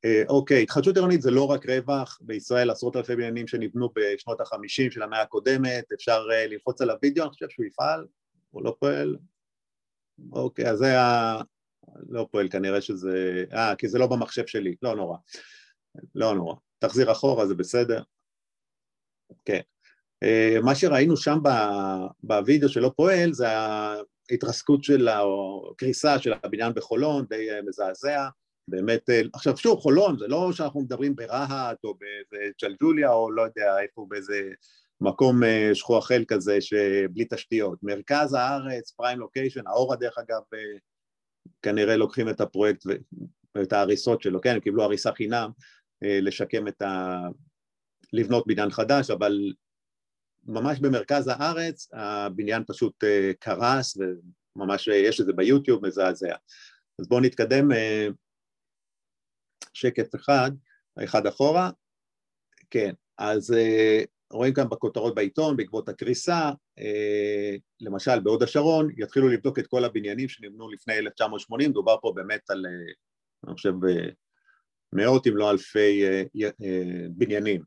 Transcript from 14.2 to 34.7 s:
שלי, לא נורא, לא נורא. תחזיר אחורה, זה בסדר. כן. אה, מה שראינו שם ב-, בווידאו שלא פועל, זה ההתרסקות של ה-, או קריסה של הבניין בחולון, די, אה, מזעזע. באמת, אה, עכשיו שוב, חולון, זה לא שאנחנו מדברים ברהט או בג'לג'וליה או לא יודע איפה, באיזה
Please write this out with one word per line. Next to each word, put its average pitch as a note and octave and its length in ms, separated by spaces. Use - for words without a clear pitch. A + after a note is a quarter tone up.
שלי, F#2+ 360
לא A#2 140
נורא, F2 220
לא A2+ 200
נורא. E2+ 200
תחזיר A2+ 340
אחורה, A#2 340
זה G2 80
בסדר. A#2 480
כן. F#2+ 160
אה, A2 400
מה C3+ 120
שראינו D3 420
שם D3 260
ב-, G2+ 640
בווידאו A2+ 460
שלא B2+ 280
פועל, F3 360
זה B2 160
ההתרסקות A2 1400
של C3 240
ה-, G#2+ 120
או G2 560
קריסה C3+ 420
של B2 140
הבניין A2 320
בחולון, C3 540
די, A2 220
אה, G#2 120
מזעזע. C3 680
באמת, G#2+ 420
אה, A#2+ 100
עכשיו B2+ 240
שוב, D3+ 240
חולון, D#3 380
זה G#2 100
לא F3 240
שאנחנו D3 280
מדברים C3 360
ברהט B2+ 680
או G#2 100
בג'לג'וליה G#2 800
או A2+ 180
לא A2+ 120
יודע G#2 380
איפה, G2+ 280
באיזה G2 420